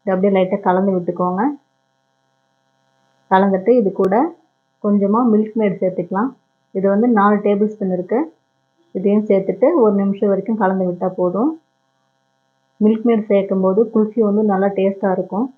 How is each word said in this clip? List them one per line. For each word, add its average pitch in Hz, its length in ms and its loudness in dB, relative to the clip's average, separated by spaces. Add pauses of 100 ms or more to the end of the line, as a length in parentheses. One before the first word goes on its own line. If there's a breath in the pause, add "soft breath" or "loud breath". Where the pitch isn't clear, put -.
இதை 196 140 -6
அப்படியே 196 200 0
லைட்டா 185 220 0 (100)
கலந்து 190 280 0
விட்டுக்கோங்க. 180 480 -4 (1900)
கலந்துட்டு 190 380 2 (100)
இது 196 100 0 (100)
கூட 190 140 2 (720)
கொஞ்சமா 208 360 2 (100)
மில்க் 214 300 0
மேட் 196 220 -2
சேர்த்துக்கலாம். 185 460 -4 (500)
இது 190 160 -2
வந்து 226 140 2 (100)
நாலு 208 180 2 (100)
டேபிள் 208 260 0
ஸ்பூன் 190 240 -4
இருக்கு. 180 220 -4 (800)
இதையும் 202 320 0
சேர்த்துட்டு 196 400 2 (140)
ஒரு 208 180 4
நிமிஷம் 196 300 0
வரைக்கும் 196 300 -2
கலந்து 190 280 0
விட்டா 180 200 -4 (100)
போதும். 190 300 0 (1300)
மில்க் 220 240 2
மேட் 220 240 0
சேர்க்கும் 190 340 0
போது 190 160 2 (120)
குல்ஃபி 214 340 0
வந்து 208 240 0
நல்லா 196 180 0 (100)
டேஸ்டா 196 360 -2
இருக்கும். 185 420 -4